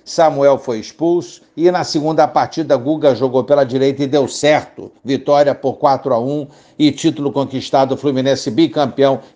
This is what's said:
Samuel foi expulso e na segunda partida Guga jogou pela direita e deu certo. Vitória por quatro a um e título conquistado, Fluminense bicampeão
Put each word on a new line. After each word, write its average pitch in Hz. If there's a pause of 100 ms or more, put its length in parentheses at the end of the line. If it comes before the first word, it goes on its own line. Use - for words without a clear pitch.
Samuel 139
foi 123
expulso 160 (140)
e 165
na 180
segunda 156
partida 143
Guga 143
jogou 127
pela 143
direita 131
e 143
deu 139
certo. - (140)
Vitória 139
por 127
quatro 135
a 117
um 139 (320)
e 147
título 143
conquistado, 135
Fluminense 131
bicampeão 139 (160)